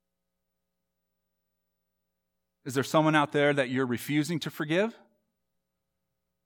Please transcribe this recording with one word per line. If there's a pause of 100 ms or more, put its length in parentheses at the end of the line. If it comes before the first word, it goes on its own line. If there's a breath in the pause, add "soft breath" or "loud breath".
(2750)
Is
there
someone
out
there
that
you're
refusing
to
forgive? (1500)